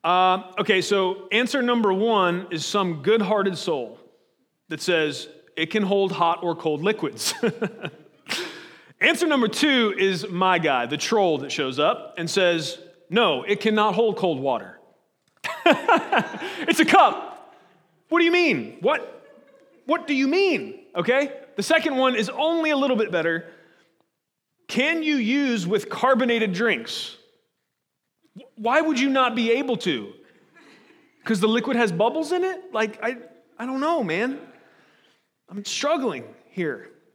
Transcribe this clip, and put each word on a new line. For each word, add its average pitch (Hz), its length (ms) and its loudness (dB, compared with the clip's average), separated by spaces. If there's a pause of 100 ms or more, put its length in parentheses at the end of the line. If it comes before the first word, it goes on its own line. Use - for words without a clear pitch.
Uh, 185 380 4 (160)
okay, 190 240 2
so 190 500 0
answer 247 300 0
number 233 320 2
one 196 560 2
is 156 160 -6
some 175 360 -2
good-hearted 196 540 0
soul 123 420 -6 (680)
that 160 140 -10
says 156 460 0 (280)
it 160 140 -4
can 214 120 0
hold 196 300 0
hot 170 300 0
or 170 120 -2
cold 156 280 -2
liquids. 202 560 -2
<laughs> - 60 -2 (1600)
Answer 330 240 2
number 262 220 2
two 240 480 2
is 190 320 0
my 180 300 2
guy, 135 260 0
the 143 140 -6
troll 185 400 2
that 131 120 -8
shows 131 280 -4
up - 400 -2
and 170 100 -6
says, 175 500 0 (300)
"No, 175 360 2
it 202 160 0
cannot 214 340 2
hold 214 240 0
cold 160 220 -2
water." 123 380 -4 (880)
<laughs> - 0 - (1040)
It's 320 120 2
a - 40 6
cup. - 720 2 (540)
What 320 80 2
do 339 80 4
you 339 40 4
mean? 254 520 0
What, 262 440 -4 (600)
what 330 200 -2
do 285 60 -2
you 269 160 2
mean? 349 520 0 (140)
Okay? 254 380 0 (240)
The 202 60 -4
second 320 340 2
one 254 180 2
is 214 140 -2
only 311 440 0
a 285 40 2
little 262 200 2
bit 208 140 -2
better. 165 360 -2 (1200)
Can 311 340 0
you 302 140 0
use 240 500 0
with 190 220 -2
carbonated 233 640 2
drinks? 175 640 -4 (1400)
Why 247 260 2
would 302 180 0
you 277 80 2
not 262 260 2
be 226 180 2
able 262 260 0
to? 117 340 -4 (1120)
'Cause 214 160 0
the 220 80 4
liquid 233 300 0
has 226 120 4
bubbles 285 420 0
in 359 120 0
it? 370 300 -6
Like, 220 280 -4
I, 240 140 -4 (420)
I 226 60 -10
don't 262 160 -6
know, 311 240 0
man. 214 340 -2 (1080)
I'm 202 160 -12
struggling 262 600 -2 (260)
here. 151 400 -6 (240)